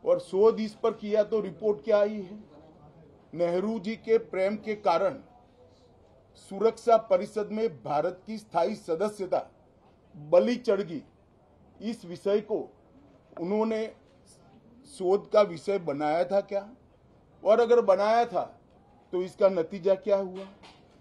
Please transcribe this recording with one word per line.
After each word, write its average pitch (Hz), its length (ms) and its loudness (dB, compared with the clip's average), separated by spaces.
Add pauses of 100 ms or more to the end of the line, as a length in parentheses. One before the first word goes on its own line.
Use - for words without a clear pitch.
और 165 160 4
शोध 202 400 2
इस 214 140 -6
पर 226 180 -2
किया 208 320 0
तो 214 160 -2
रिपोर्ट 208 440 -4
क्या 208 140 2
आई 208 220 0
है? 190 180 -14 (920)
नेहरू 180 460 -2
जी 208 180 -6
के 220 240 2
प्रेम 196 360 -2
के 214 200 -6
कारण 180 440 0 (1300)
सुरक्षा 220 460 2 (100)
परिषद 202 460 -2
में 220 160 -2 (140)
भारत 151 440 -2
की 220 120 -10
स्थायी 180 380 -2
सदस्यता 180 600 -4 (760)
बलि 175 420 2
चढ़ 202 260 0
गई, 160 200 -10 (800)
इस 208 240 -10
विषय 196 380 -2
को - 160 -6 (840)
उन्होंने 214 460 -2 (1080)
शोध 185 380 -2
का 214 120 6
विषय 196 380 -2
बनाया 151 440 -2
था 196 180 0
क्या? 196 260 -6 (760)
और 214 180 4
अगर 240 220 6
बनाया 208 440 4
था 180 160 -4 (680)
तो 180 100 -4
इसका 185 280 2
नतीजा 190 460 0
क्या 202 200 0
हुआ? 190 300 -8 (540)